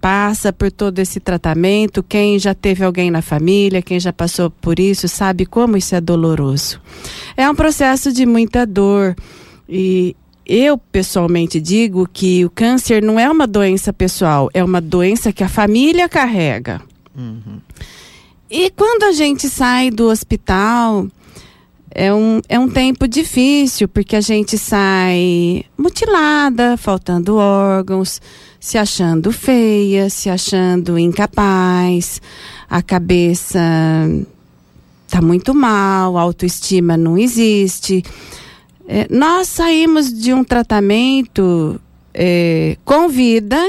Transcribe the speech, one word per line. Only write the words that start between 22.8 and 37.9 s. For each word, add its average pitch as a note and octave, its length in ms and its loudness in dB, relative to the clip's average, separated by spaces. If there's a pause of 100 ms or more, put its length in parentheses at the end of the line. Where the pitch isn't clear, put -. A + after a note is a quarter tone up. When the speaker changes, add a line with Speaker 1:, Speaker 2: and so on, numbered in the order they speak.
Speaker 1:
difícil, C4 800 0
porque G#3 280 -2
a G#3+ 40 2
gente G#3+ 380 0
sai F3+ 1080 0 (140)
mutilada, D4 960 0
faltando F#3 600 -2
órgãos, G3 840 0 (400)
se - 180 -4
achando F3 520 0
feia, G#3 760 2
se - 220 -6
achando F3+ 680 0
incapaz, F3+ 1200 0 (500)
a F3 120 -2
cabeça F3 800 0 (1500)
tá F3+ 140 0
muito F3 340 2
mal, G3 600 2
a F3 60 2
autoestima F3 760 0
não E3 220 2
existe. G#3 840 0 (840)